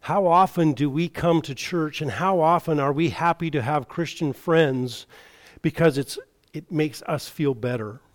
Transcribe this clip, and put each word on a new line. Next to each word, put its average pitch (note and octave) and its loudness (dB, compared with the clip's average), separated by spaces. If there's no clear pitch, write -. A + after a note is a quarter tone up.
How F#3+ 2
often E3+ 4
do C#3+ 0
we D#3+ -2
come E3 2
to C#3 -10
church, D#3 -4
and D3 -4
how F3 0
often D#3+ 2
are C#3 2
we D3+ 2
happy E3 -2
to D3 -2
have C#3 -2
Christian D#3+ -4
friends C3 0
because D#3+ 2
it's, - -6
it - -12
makes D#3 -2
us - -6
feel C#3 -2
better? A#2 -6